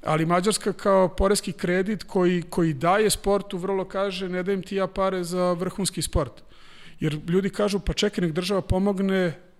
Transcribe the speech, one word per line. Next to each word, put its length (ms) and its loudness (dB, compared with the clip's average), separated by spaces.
ali 220 2
Mađarska 480 0
kao 360 4
poreski 420 0
kredit 520 -2
koji, 380 2
koji 320 0
daje 360 2
sportu 480 0
vrlo 280 -2
kaže, 440 -4
"Ne 140 -2
dajem 200 -2
ti 120 -8
ja 120 0
pare 360 0
za 300 0
vrhunski 480 -2
sport." 320 0
Jer 280 -2
ljudi 220 2
kažu, 300 0
"Pa 140 -4
čekaj, 280 0
nek 120 0
država 280 -2
pomogne 720 0